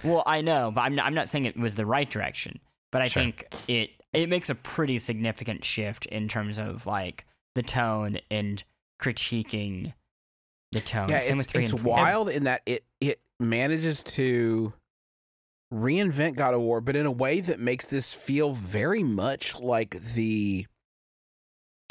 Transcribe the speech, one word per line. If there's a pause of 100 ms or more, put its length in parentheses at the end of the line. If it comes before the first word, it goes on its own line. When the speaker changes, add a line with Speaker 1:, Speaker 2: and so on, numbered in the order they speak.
Speaker 1:
No,
well,
I
know,
but
I'm
not,
I'm
not
saying
it
was
the
right
direction. (320)
But
I
Speaker 2:
Sure.
Speaker 1:
think (220)
it, (220)
it
makes
a
pretty
significant
shift
in
terms
of,
like, (300)
the
tone (120)
and (380)
critiquing (800)
the
tone.
Speaker 3:
Yeah,
Speaker 1:
Same
Speaker 3:
it's,
Speaker 1:
with
three
Speaker 3:
it's
Speaker 1:
and
four.
Speaker 3:
wild
in
that
it, (160)
it (200)
manages
to (1000)
reinvent
God
of
War,
but
in
a
way
that
makes
this
feel
very
much
like (180)
the (1200)